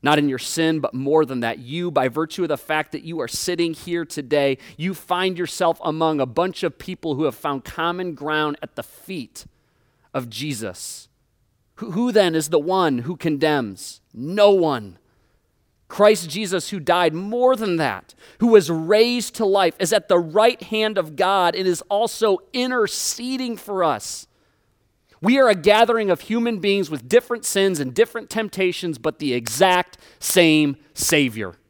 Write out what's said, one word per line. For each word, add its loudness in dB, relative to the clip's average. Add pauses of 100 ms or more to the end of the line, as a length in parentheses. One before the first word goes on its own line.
Not 4
in 0
your -4
sin, -2
but -4
more 2
than -6
that. -4
You, -6
by 0
virtue -4
of -2
the -2
fact -4
that -10
you -8
are -6
sitting -4
here -6
today, -2 (180)
you -4
find -2
yourself -2
among 0
a 0
bunch -2
of -4
people -8
who -2
have 0
found -6
common -4
ground -2
at -14
the -8
feet -14 (680)
of -6
Jesus. -10 (680)
Who, -10
who 0
then 4
is -2
the 2
one 2
who -6
condemns? -2 (100)
No 2
one. 0 (880)
Christ 4
Jesus, -6
who -8
died, 2
more 0
than -2
that, -4 (260)
who 4
was 8
raised 2
to 0
life, 2
is 0
at -2
the 4
right 2
hand -2
of -6
God 2
and -2
is 0
also 0 (120)
interceding -4
for -4
us. -4 (960)
We 4
are 6
a 6
gathering 4
of 0
human -2
beings 0
with -8
different 0
sins 0
and -4
different 0
temptations, -4
but -4
the -2
exact 2 (220)
same 4 (160)
Savior. -2 (160)